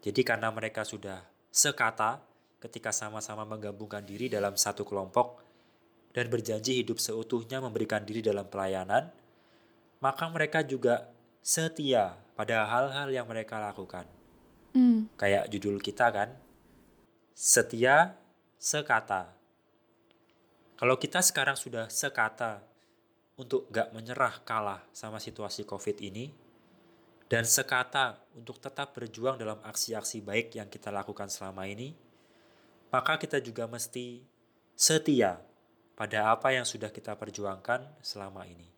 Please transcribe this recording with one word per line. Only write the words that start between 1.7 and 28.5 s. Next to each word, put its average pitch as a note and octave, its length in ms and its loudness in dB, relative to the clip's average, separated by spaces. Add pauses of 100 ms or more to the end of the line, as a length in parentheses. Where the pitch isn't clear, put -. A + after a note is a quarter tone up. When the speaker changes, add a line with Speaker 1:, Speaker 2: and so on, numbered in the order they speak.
Speaker 1:
ketika A2+ 320 -8
sama-sama G#2+ 520 -6
menggabungkan G#2 600 -8
diri G#2 240 -6
dalam G2+ 260 0
satu G#2 300 0
kelompok G2 580 0 (720)
dan A#2+ 160 -2
berjanji A2+ 480 -2
hidup A#2 240 0
seutuhnya A2+ 580 -2
memberikan G#2+ 440 -2
diri G#2+ 200 -6
dalam G2+ 220 2
pelayanan, G2 680 0 (880)
maka C#3 300 -2
mereka D#3+ 340 0
juga B2+ 480 2 (300)
setia C3+ 760 0 (160)
pada A2 320 0
hal-hal C3+ 440 0
yang B2+ 160 -4
mereka A2 320 -8
lakukan. G2 480 -8 (680)
Speaker 2:
Hmm. A#3 440 6
Speaker 1:
Kayak G2 320 4
judul G2+ 320 -2
kita A#2 320 2
kan, G#2 180 0 (1000)
setia B2+ 840 6 (400)
sekata. G#2 760 0 (1400)
Kalau B2+ 220 4
kita - 240 -2
sekarang C#3 340 2
sudah A#2+ 320 -6
sekata A2 800 -2 (680)
untuk B2+ 340 -2
gak A2 220 0
menyerah A#2 520 -2
kalah G#2 380 -2 (100)
sama A2 260 -12
situasi G#2+ 460 -8
covid G2+ 360 -4
ini, G2+ 300 -8 (960)
dan A#2 180 2
sekata B2+ 760 2 (140)
untuk A#2 260 -18